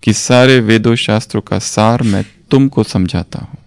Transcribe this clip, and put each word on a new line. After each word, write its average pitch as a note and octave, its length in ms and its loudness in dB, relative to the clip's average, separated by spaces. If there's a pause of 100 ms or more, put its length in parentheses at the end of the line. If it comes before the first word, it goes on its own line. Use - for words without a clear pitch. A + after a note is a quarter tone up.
कि A2 100 2
सारे B2+ 460 4
वेदों A2+ 360 2
शास्त्रों A2 460 -4
का G2 180 -6
सार A2+ 420 0
मैं G2+ 240 -2 (260)
तुमको C3+ 320 2
समझाता - 560 -4
हूँ। - 280 -16